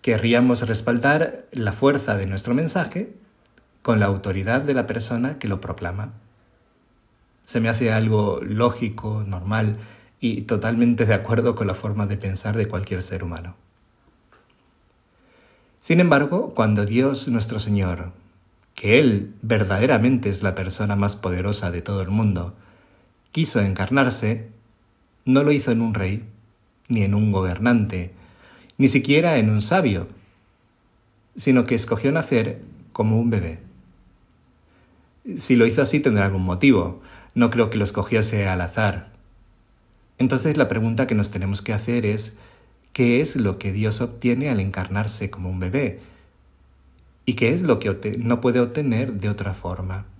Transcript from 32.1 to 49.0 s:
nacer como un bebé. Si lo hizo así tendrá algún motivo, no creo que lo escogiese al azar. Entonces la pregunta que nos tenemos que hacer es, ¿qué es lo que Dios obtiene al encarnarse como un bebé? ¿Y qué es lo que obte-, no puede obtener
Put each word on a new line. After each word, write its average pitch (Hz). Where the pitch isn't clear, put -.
nacer 139
como 110
un 117
bebé. 87
Si -
lo 117
hizo 143
así 139
tendrá 104
algún 92
motivo, 90
no 120
creo 113
que -
lo 104
escogiese 104
al 90
azar. 90
Entonces 151
la 139
pregunta 113
que 120
nos 101
tenemos 98
que 113
hacer 117
es, 107
¿qué 120
es 151
lo 104
que 101
Dios 107
obtiene 123
al 117
encarnarse 98
como 92
un 92
bebé? 101
¿Y 117
qué 117
es 175
lo 139
que 104
obte-, 107
no 117
puede 123
obtener 123